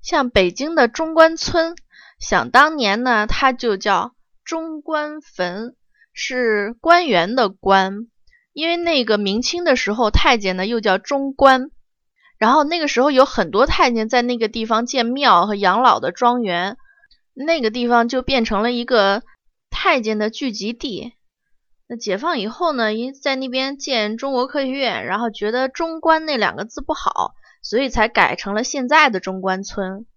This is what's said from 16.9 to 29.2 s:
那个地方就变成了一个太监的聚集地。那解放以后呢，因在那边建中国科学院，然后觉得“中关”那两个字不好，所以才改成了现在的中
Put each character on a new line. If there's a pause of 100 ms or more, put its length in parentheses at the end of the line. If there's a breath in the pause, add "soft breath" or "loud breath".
那
个
地
方
就
变
成
了
一
个 (480 soft breath)
太
监
的
聚
集
地。 (720)
那
解
放
以
后
呢，
因
在
那
边
建
中
国
科
学
院，
然
后
觉
得
“中
关”
那
两
个
字
不
好， (280 soft breath)
所
以
才
改
成
了
现
在
的
中